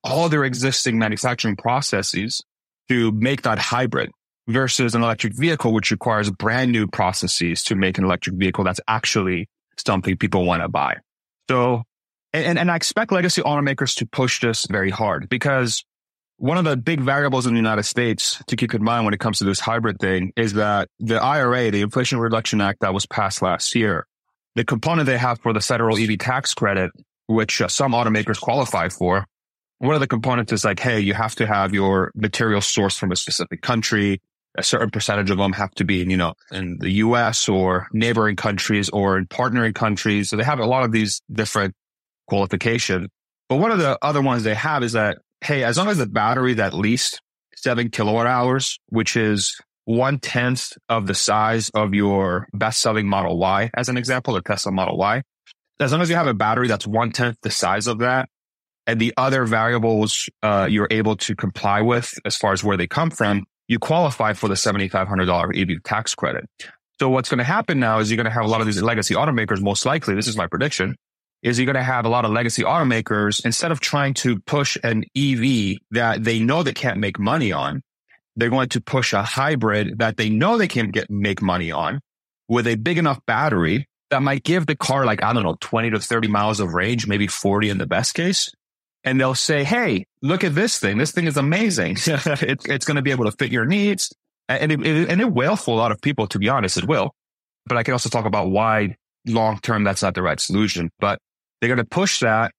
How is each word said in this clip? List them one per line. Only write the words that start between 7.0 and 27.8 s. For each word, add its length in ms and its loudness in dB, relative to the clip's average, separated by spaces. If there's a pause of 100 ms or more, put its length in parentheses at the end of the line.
to 100 -2
make 240 0
an 60 2
electric 320 0
vehicle 260 0
that's 240 -2
actually 640 0 (300)
something 380 0
people 280 0
wanna 240 0
buy. 300 -2 (520)
So, 320 2 (500)
and, 240 0
and 140 2
I 60 0
expect 340 -2
legacy 320 2
automakers 540 0
to 100 -4
push 340 -2
this 260 -2
very 240 -2
hard 380 -2
because 560 -2 (520)
one 220 0
of 60 2
the 120 2
big 240 -2
variables 460 2
in 80 2
the 40 4
United 260 2
States 640 -2
to 80 0
keep 180 0
in 80 0
mind 220 2
when 100 2
it 60 -4
comes 180 -2
to 60 0
this 160 0
hybrid 380 -2
thing 380 0
is 180 0
that 340 0 (100)
the 180 0
I 240 2
R 140 2
A, 160 2
the 120 2
Inflation 360 0
Reduction 420 0
Act 200 0
that 120 0
was 140 -2
passed 360 -2
last 320 0
year, 320 0 (480)
the 100 0
component 420 0
they 120 2
have 220 0
for 120 0
the 80 0
federal 380 0
E 80 2
V 100 0
tax 380 -2
credit, 360 0 (360)
which, 340 0
uh, 80 0
some 240 0